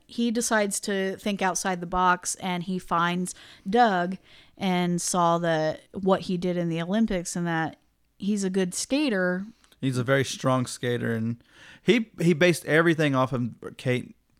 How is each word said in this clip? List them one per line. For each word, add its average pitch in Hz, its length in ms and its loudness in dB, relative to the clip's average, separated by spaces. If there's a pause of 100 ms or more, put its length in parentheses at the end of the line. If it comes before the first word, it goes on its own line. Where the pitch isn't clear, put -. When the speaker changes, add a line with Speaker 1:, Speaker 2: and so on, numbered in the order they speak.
Speaker 1:
he 233 240 -2
decides 214 500 -2
to 190 360 -2
think 202 260 -4
outside 185 380 -2
the 175 60 -8
box, 180 500 0
and 180 260 -4
he 185 160 -4
finds 180 560 -2 (340)
Doug 190 480 4 (400)
and 180 440 0
saw 170 380 2
the, 160 400 0 (140)
what 190 300 2
he 185 160 -2
did 175 180 -2
in 175 120 -2
the 165 120 -2
Olympics 185 560 -2
and 175 100 -2
that 160 300 -2 (420)
he's 202 260 -2
a 190 60 -2
good 185 240 0
skater. 196 680 0 (360)
Speaker 2:
He's 131 180 0
a 123 60 -2
very 135 200 4
strong 127 420 0
skater, 120 460 -4
and 113 300 -4 (400)
he, 226 280 2 (100)
he 170 120 4
based 170 340 4
everything 156 480 4
off 127 180 2
of 123 180 -2 (260)
Kate - 380 -4 (260)